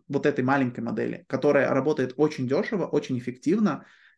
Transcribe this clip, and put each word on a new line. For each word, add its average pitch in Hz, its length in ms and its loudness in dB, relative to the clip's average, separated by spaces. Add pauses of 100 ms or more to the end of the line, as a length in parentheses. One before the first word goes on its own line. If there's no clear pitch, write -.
вот 139 180 0
этой 139 180 2
маленькой 127 400 0
модели, 117 440 -4
которая 139 420 2
работает 135 480 0
очень 143 300 0
дёшево, 170 400 -2
очень 131 320 -2
эффективно 165 680 0 (320)